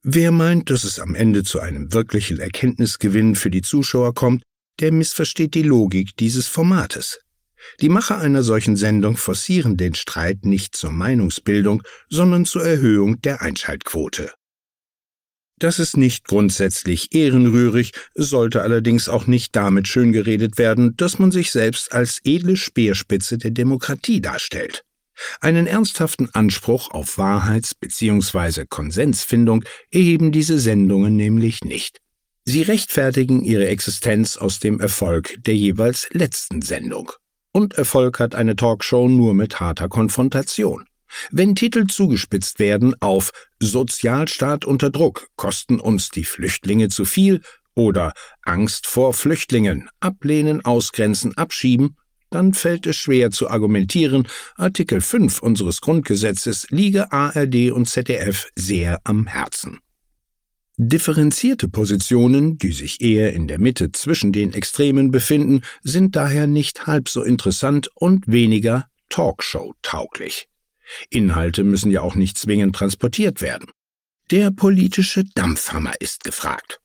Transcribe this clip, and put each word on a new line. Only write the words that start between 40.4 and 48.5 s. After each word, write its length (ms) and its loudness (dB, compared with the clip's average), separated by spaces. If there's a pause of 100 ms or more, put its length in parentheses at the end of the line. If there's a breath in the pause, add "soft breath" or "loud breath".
Wenn 240 2
Titel 320 2
zugespitzt 720 -2
werden 420 2
auf 320 0 (280 loud breath)
„Sozialstaat 1080 -2
unter 240 0
Druck, 460 0
kosten 440 -4
uns 300 0
die 140 -6
Flüchtlinge 640 -2
zu 160 -2
viel“ 360 4 (340 loud breath)
oder 360 2 (300 loud breath)
„Angst 460 -2